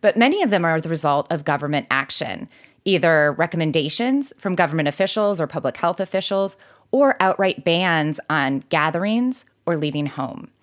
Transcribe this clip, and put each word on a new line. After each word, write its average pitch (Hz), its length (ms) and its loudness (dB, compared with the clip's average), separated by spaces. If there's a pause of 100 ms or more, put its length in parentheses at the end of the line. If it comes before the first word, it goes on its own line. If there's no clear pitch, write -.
but 214 120 4
many 285 280 4
of 254 80 2
them 180 160 2
are 160 120 2
the 160 120 -6
result 151 400 0
of 151 160 -4
government 143 440 -2
action, 135 600 -4 (340)
either 160 540 4
recommendations 165 960 0
from 185 200 -4
government 160 320 2
officials 196 520 0
or 156 60 0
public 139 320 -4
health 175 220 -2
officials, 196 580 -4 (320)
or 269 280 4
outright 190 460 0
bans 165 640 2
on 139 300 0 (100)
gatherings 196 760 0 (180)
or 170 140 -2
leaving 147 280 -2
home. - 440 -8 (120)